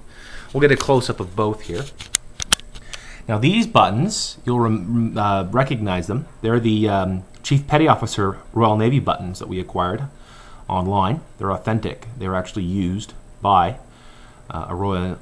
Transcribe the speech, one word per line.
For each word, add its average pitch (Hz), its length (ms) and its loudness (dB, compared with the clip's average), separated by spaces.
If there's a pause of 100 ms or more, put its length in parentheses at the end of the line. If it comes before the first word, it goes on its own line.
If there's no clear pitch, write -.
(540)
We'll 135 80 0
get 143 100 8
a 123 60 4
close-up 123 420 2
of 92 160 -8
both 107 280 0
here. 98 200 -6 (1400)
Now 110 100 0
these 190 300 4
buttons, 113 800 2
you'll 123 160 2
rem-, 110 560 0
uh, 98 340 0
recognize 107 560 0
them. 104 200 -4 (140)
They're 113 200 2
the, 107 260 2
um, 95 360 0 (200)
Chief 139 240 2
Petty 151 220 6
Officer 107 480 0 (160)
Royal 110 240 4
Navy 123 240 4
buttons 92 380 -4
that - 100 -10
we 92 100 -4
acquired 92 440 -2 (640)
online. 95 520 0 (180)
They're 98 140 -2
authentic. 107 560 -4 (100)
They 92 120 -6
were 95 60 -2
actually 92 280 -4
used 92 480 -2 (300)
by, 98 360 4 (720)
uh, 82 200 -8
a 87 60 -6
Royal, 92 460 -2